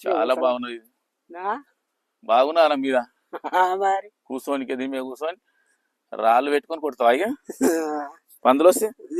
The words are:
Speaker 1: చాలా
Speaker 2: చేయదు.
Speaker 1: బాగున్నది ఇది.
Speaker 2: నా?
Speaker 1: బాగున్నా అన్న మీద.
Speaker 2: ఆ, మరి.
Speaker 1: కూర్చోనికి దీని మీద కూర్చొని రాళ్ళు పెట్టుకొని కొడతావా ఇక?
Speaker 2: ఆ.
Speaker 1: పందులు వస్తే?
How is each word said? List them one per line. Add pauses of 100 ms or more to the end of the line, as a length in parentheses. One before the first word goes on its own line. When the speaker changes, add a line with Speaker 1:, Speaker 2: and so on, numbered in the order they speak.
Speaker 1:
చాలా
Speaker 2:
చేయదు.
Speaker 1:
బాగున్నది
ఇది. (420)
Speaker 2:
నా? (600)
Speaker 1:
బాగున్నా
అన్న
మీద. (600)
Speaker 2:
ఆ,
మరి. (180)
Speaker 1:
కూర్చోనికి
దీని
మీద
కూర్చొని (720)
రాళ్ళు
పెట్టుకొని
కొడతావా
ఇక? (400)
Speaker 2:
ఆ. (360)
Speaker 1:
పందులు
వస్తే? (340)